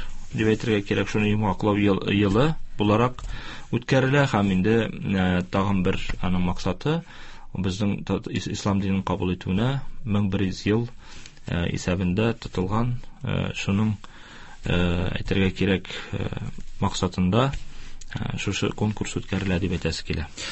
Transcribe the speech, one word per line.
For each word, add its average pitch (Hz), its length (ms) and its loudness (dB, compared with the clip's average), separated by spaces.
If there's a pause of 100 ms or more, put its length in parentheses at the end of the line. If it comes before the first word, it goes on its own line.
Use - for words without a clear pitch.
(340)
дип 110 140 2
әйтергә 107 360 2
кирәк, 98 240 0
шуны 104 240 2
йомгаклау 104 460 2
ел-, 101 340 4
йылы 104 440 4 (220)
буларак 107 460 2 (480)
үткәрелә 135 600 4
һәм 101 240 4
инде, 107 200 4 (120)
э, 92 640 2
тагын 98 320 2
бер 92 140 2 (240)
аның 90 280 2
максаты 143 520 0 (520)
безнең 95 540 0
тат-, 98 240 -2
ис-, - 200 -2
ислам 101 320 0
динен 95 200 2
кабул 92 320 0
итүенә 95 340 0 (340)
мең 101 300 2
бер 98 140 0
йөз - 180 -6
ел, 113 220 2 (600)
э, 87 280 0
исәбендә 92 640 0
тотылган, 110 560 -2 (280)
э, 95 300 -2
шуның, 107 400 0 (720)
э, 90 100 2 (440)
әйтергә 95 360 2
кирәк, 92 320 2 (240)
э, 95 160 -4 (520)
максатында, 95 720 2
э, - 840 -6
шушы - 380 -2
конкурс - 460 -2
үткәрелә 95 380 0
дип 90 180 0
әйтәсе 82 300 -2
килә. 80 200 -4 (240)